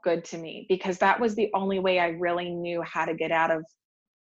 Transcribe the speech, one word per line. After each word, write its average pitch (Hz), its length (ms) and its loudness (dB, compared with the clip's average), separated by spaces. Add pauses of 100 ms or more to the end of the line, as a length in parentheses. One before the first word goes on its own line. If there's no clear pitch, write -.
good 170 220 0
to 175 120 -10
me, 165 320 -12
because 185 280 0
that 196 220 4
was 226 160 0
the 214 180 0
only 196 240 0
way 185 220 2
I 175 80 4
really 175 420 -2
knew 175 320 -4
how 160 240 -4
to 165 80 -2
get 160 180 -2
out 165 200 2
of 160 120 0 (680)